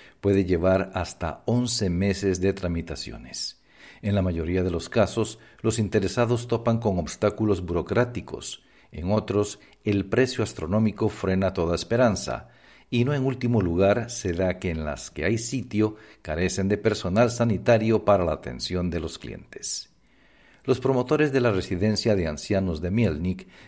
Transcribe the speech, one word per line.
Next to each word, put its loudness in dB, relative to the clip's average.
puede 4
llevar 2
hasta -6
once 0
meses 0
de 4
tramitaciones. -6
En 0
la 2
mayoría 0
de 0
los -4
casos, 0
los 0
interesados 0
topan 0
con 0
obstáculos 0
burocráticos. -4
En -6
otros, 0
el 2
precio 0
astronómico 0
frena 0
toda 0
esperanza. 0
Y 2
no 0
en 0
último 2
lugar, 2
se -4
da 0
que -4
en -4
las -8
que -6
hay 2
sitio, -2
carecen 0
de 2
personal 2
sanitario 2
para 4
la 0
atención -4
de -2
los -6
clientes. -10
Los 2
promotores 2
de 2
la 4
residencia 2
de 2
ancianos -2
de -2
Mielnik 0